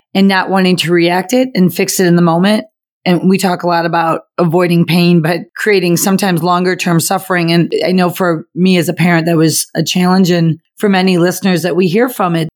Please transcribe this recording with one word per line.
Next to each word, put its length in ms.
and 140
not 220
wanting 280
to 140
react 420
it 220
and 180
fix 260
it 80
in 80
the 60
moment. 440
And 240
we 80
talk 260
a 40
lot 180
about 360
avoiding 480
pain, 360
but 200
creating 400
sometimes 440
longer 340
term 260
suffering. 500
And 220
I 60
know 180
for 360
me 220
as 100
a 60
parent, 320
that 100
was 300
a 80
challenge. 480
And 260
for 100
many 300
listeners 460
that 120
we 120
hear 200
from 280
it, 200